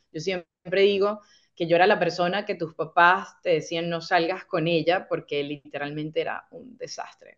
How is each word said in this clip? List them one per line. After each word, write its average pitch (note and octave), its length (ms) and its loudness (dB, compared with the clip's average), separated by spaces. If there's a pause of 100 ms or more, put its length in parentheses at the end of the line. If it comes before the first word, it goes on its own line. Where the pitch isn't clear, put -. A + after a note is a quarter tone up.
(120)
yo D#3+ 100 -10
siempre F3+ 600 -4
digo G3+ 400 2 (340)
que E3+ 120 -4
yo E3 80 4
era F3 100 6
la G3+ 140 4
persona F3+ 460 -2
que G3+ 100 -4
tus E3 180 -8
papás F3 720 2
te F3+ 80 0
decían, E3 380 -2
"No E3 120 -4
salgas F3+ 440 0
con D#3+ 220 -2
ella", E3+ 400 0
porque D3+ 360 -4
literalmente D3 800 -8
era G#2 280 -8
un - 280 -20
desastre, - 600 -16